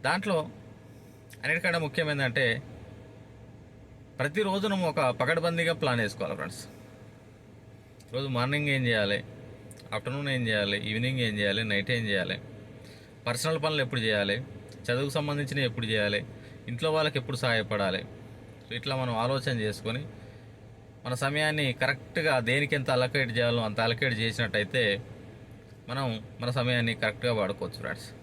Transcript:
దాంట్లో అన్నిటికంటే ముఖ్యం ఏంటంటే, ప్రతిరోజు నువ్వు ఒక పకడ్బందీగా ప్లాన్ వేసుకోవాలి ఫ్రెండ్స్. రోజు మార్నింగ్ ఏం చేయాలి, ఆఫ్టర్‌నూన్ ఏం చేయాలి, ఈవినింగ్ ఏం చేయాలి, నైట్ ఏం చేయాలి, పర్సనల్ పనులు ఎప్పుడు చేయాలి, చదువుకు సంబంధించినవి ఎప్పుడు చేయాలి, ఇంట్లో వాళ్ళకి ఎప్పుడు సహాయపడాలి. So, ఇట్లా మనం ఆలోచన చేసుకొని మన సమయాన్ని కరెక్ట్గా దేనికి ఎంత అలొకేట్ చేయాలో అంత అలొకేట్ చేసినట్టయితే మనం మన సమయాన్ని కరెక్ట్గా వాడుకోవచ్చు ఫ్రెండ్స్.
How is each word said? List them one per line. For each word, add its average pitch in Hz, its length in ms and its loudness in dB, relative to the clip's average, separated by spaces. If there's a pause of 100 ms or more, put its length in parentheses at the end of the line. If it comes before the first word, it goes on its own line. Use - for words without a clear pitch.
దాంట్లో 170 500 0 (920)
అన్నిటికంటే 170 340 2
ముఖ్యం 151 340 0
ఏంటంటే, 127 520 2 (1600)
ప్రతిరోజు 196 480 0
నువ్వు 185 220 2
ఒక 147 120 0
పకడ్బందీగా 165 720 2
ప్లాన్ 127 260 2
వేసుకోవాలి 101 360 0
ఫ్రెండ్స్. - 320 -8 (1500)
రోజు 135 140 -2
మార్నింగ్ 135 420 2
ఏం 131 160 4
చేయాలి, 104 380 4 (680)
ఆఫ్టర్‌నూన్ 139 360 -4
ఏం 127 180 2
చేయాలి, 101 420 2
ఈవినింగ్ 127 300 0
ఏం 107 200 2
చేయాలి, 101 240 4
నైట్ 101 280 2
ఏం 117 140 2
చేయాలి, 92 360 0 (880)
పర్సనల్ 147 360 0
పనులు 151 180 2
ఎప్పుడు 123 200 0
చేయాలి, 107 420 4 (480)
చదువుకు 135 180 2
సంబంధించినవి 143 560 0
ఎప్పుడు 113 200 -2
చేయాలి, 104 400 2 (420)
ఇంట్లో 123 240 0
వాళ్ళకి 151 260 2
ఎప్పుడు 123 200 -2
సహాయపడాలి. 104 680 2 (640)
So, 117 60 -6
ఇట్లా 131 200 -2
మనం 123 220 0
ఆలోచన 127 420 2
చేసుకొని 110 460 -2 (1000)
మన 123 80 -2
సమయాన్ని 147 600 2
కరెక్ట్గా 135 640 2
దేనికి 135 360 2
ఎంత 135 160 0
అలొకేట్ 127 460 2
చేయాలో 120 260 4
అంత 107 160 -2
అలొకేట్ 113 340 4
చేసినట్టయితే 107 880 2 (840)
మనం 123 340 -2 (160)
మన 120 100 0
సమయాన్ని 120 440 2
కరెక్ట్గా 113 400 0
వాడుకోవచ్చు 98 420 0
ఫ్రెండ్స్. - 340 -8 (140)